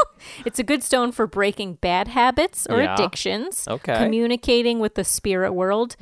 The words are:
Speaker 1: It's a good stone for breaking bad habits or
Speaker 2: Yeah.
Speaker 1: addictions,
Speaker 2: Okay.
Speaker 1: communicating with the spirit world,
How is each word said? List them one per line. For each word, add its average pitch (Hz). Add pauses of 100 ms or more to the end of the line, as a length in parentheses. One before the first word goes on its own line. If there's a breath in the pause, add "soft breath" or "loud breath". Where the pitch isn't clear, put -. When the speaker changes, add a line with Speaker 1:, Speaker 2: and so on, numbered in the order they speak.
(460 loud breath)
Speaker 1:
It's -
a -
good 262
stone 247
for 226
breaking 196
bad 180
habits 254
or 226
Speaker 2:
Yeah. 294
Speaker 1:
addictions, 208
Speaker 2:
Okay. 117
Speaker 1:
communicating 233
with 214
the 196
spirit 190
world, 202